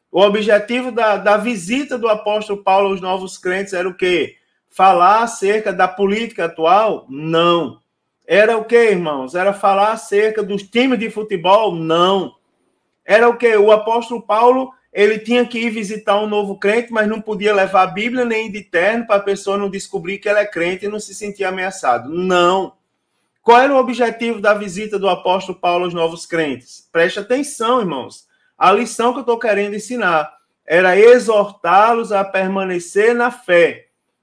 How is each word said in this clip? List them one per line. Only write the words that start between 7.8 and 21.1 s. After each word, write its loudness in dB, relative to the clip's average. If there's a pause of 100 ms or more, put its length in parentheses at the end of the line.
Era 4
o -4
quê, 4
irmãos? -4
Era 0
falar 0
acerca -2
dos -6
times 0
de -6
futebol? 0
Não. 0 (680)
Era 4
o 2
quê? 2
O 4
apóstolo -2
Paulo, 0 (220)
ele 2
tinha 0
que -8
ir -2
visitar -4
um -2
novo -4
crente, -2
mas 0
não -4
podia -2
levar 2
a 0
Bíblia -4
nem -4
de -12
terno -2
pra 2
pessoa -4
não -4
descobrir -8
que -4
ela 2
é -2
crente -4
e -6
não -8
se -14